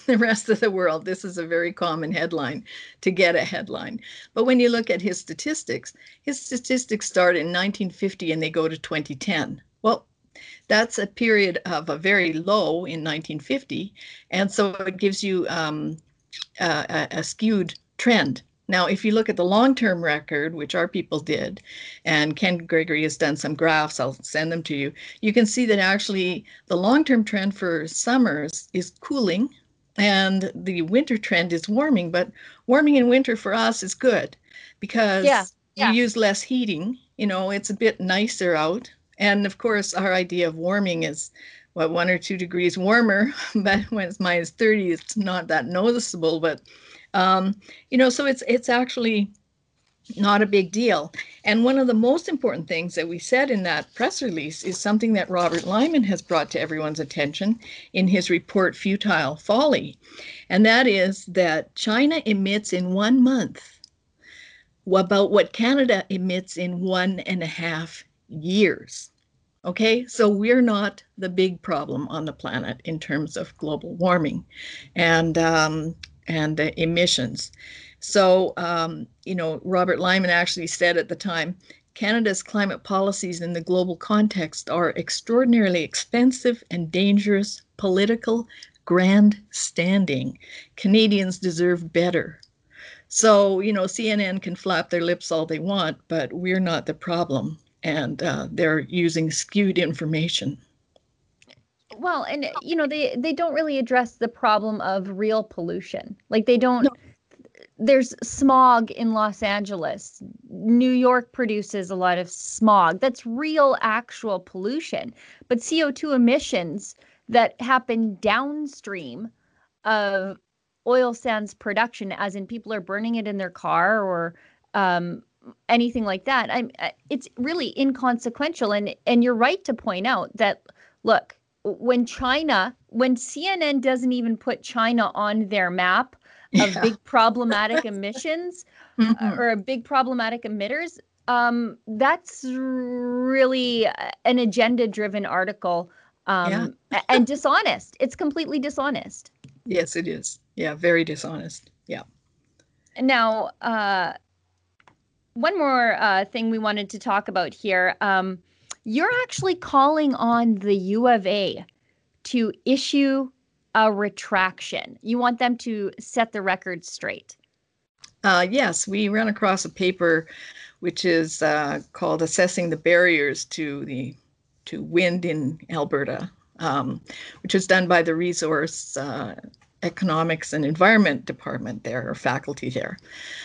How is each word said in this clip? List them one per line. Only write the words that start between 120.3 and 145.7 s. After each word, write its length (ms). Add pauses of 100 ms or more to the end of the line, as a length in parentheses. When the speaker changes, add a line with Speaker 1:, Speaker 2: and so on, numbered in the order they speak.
Speaker 2:
oil 260
sands 400
production, 580
as 240
in 120
people 260
are 80
burning 340
it 120
in 100
their 140
car 520
or, 320 (380)
um, 480 (480)
anything 340
like 220
that, 260
I'm, 280
I, 120 (200)
it's 160 (100)
really 420
inconsequential. 920
And, 240 (100)
and 180
you're 120
right 300
to 100
point 320
out 300
that, 260 (400)
look, 320 (280)
when 420
China, 680 (140)
when 280
C 300
N 160
N 180
doesn't 300
even 260
put 240
China 540
on 340
their 220
map 440 (440)
of 160
Speaker 1:
Yeah. 60
Speaker 2:
big 240
problematic 800
Speaker 1:
<laughs> 80
Speaker 2:
emissions, 720 (340)
Speaker 1:
Mm-hmm. 260
Speaker 2:
uh, 100
or 140
a 80
big 260
problematic 600
emitters, 560 (280)
um, 500 (100)
that's 580
really, 1400
uh, 240 (120)
an 160
agenda-driven 840
article, 640 (380)